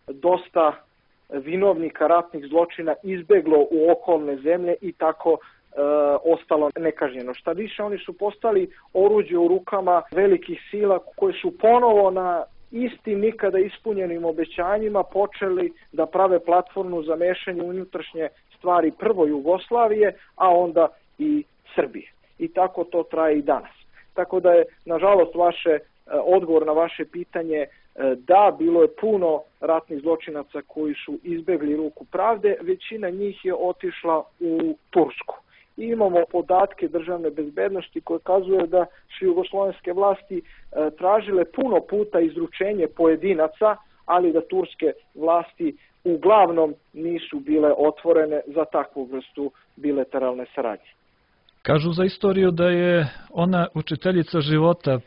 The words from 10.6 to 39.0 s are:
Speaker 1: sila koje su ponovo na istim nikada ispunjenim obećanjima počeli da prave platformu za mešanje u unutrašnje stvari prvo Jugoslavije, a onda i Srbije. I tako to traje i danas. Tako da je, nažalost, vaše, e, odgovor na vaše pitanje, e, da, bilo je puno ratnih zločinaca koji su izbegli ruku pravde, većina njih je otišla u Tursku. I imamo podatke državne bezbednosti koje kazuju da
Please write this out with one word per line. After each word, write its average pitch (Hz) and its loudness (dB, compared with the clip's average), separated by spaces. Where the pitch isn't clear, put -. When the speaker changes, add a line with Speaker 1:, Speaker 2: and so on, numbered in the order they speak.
Speaker 1:
sila 202 0
koje 190 0
su 175 -6
ponovo 220 6
na 180 -2
istim 233 -6
nikada 208 0
ispunjenim 185 -4
obećanjima 180 -2
počeli 185 -2
da 156 -2
prave 180 2
platformu 180 -2
za 156 -4
mešanje 180 -4
u 175 -6
unutrašnje 175 -8
stvari 170 2
prvo 190 2
Jugoslavije, 190 0
a 185 4
onda 170 4
i 302 -2
Srbije. - -6
I 165 -6
tako 185 -2
to 170 -2
traje 160 0
i 143 -2
danas. - -4
Tako 185 -4
da 175 4
je, 170 6
nažalost, 170 2
vaše, 175 0
e, 147 2
odgovor 165 2
na 156 0
vaše 160 -2
pitanje, 165 -8
e, 143 -4
da, 175 4
bilo 165 2
je 151 2
puno 180 0
ratnih 156 -4
zločinaca 156 -6
koji 151 -6
su - -12
izbegli 160 -4
ruku 151 -8
pravde, 202 -2
većina 185 -6
njih 196 -8
je 185 -4
otišla 170 -4
u 165 -2
Tursku. - -2
I 214 -10
imamo 214 0
podatke 180 0
državne 165 -6
bezbednosti 160 -6
koje 170 -6
kazuju 185 0
da 175 2